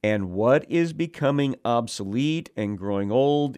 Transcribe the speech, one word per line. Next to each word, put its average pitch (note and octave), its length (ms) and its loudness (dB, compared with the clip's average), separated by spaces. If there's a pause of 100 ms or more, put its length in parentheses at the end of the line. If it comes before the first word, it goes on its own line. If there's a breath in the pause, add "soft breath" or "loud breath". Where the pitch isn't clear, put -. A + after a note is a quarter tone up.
And G#2 260 0
what A#2 400 2
is E3+ 240 0
becoming C#3+ 600 0 (100)
obsolete A#2 880 -2
and G#2 220 -4
growing G2 340 -4
old C#3+ 460 2